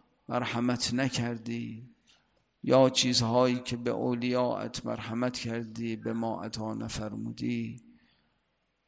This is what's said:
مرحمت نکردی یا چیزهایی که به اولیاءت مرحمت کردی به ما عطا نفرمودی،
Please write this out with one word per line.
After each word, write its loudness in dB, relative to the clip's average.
مرحمت 0
نکردی -2
یا 8
چیزهایی 4
که -4
به -2
اولیاءت 0
مرحمت -2
کردی -4
به -4
ما -2
عطا -4
نفرمودی، -6